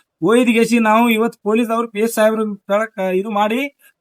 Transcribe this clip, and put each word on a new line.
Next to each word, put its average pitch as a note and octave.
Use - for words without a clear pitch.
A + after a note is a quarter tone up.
ಹೋಯ್ದ A3+
ಗೆಸಿ A#3
ನಾವು A3+
ಇವತ್ A3+
ಪೊಲೀಸ್ A3
ಅವ್ರು A#3
ಪಿ G3+
ಎಸ್ A3+
ಸಾಹೇಬ್ರು A3
ಕೆಳಗ್, G#3
ಆ, -
ಇದು F#3+
ಮಾಡಿ G#3+